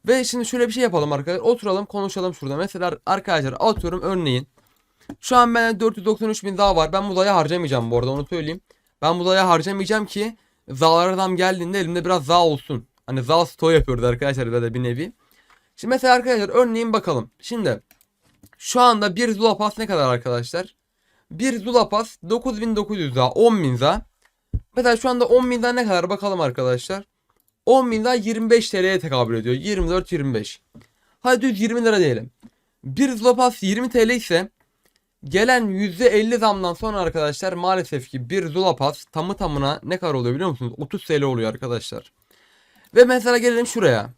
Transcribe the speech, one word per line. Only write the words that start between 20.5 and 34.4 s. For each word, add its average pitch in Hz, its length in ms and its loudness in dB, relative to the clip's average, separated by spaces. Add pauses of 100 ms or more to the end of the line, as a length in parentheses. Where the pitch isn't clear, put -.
Bir 233 300 -2
Zula 226 280 2
Pass 220 280 -4 (120)
dokuz 233 320 -4
bin 226 160 -2
dokuz 208 220 -4
yüz 143 160 -4
za, 127 140 2
on 214 340 4
bin 127 140 0
za. 156 340 0 (640)
Mesela 240 200 4
şu 254 120 -2
anda 247 160 2
on 247 260 4
bin 240 120 0
daha 240 100 0
ne 247 120 0
kadar 185 260 0
bakalım 196 300 -2
arkadaşlar. 127 640 -2 (600)
On 254 240 4
bin 220 140 -2
daha 247 100 2
yirmi 220 360 -2
beş 233 200 6
T 190 120 0
L'ye 190 160 2
tekabül 127 380 0
ediyor. 117 180 -2
Yirmi 175 340 -2
dört, 180 240 -2
yirmi 139 220 -2
beş. 104 260 -6 (600)
Hadi 247 200 2
düz 226 200 0
yirmi 226 240 0
lira 214 140 4
diyelim. 123 320 0 (540)
Bir 220 280 0
Zula 233 240 2
Pass 247 260 2
yirmi 208 280 0
T 226 180 4
L - 20 0
ise 190 400 0 (720)